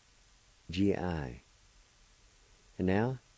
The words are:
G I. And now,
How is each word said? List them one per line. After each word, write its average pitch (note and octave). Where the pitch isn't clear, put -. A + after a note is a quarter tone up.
G F#2+
I. D2
And F#2+
now, A2